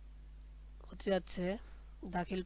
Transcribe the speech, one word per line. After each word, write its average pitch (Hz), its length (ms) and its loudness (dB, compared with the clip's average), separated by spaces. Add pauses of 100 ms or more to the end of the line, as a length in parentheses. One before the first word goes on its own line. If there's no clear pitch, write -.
(840)
হতে - 280 -6
যাচ্ছে 190 340 4 (680)
দাখিল 180 340 4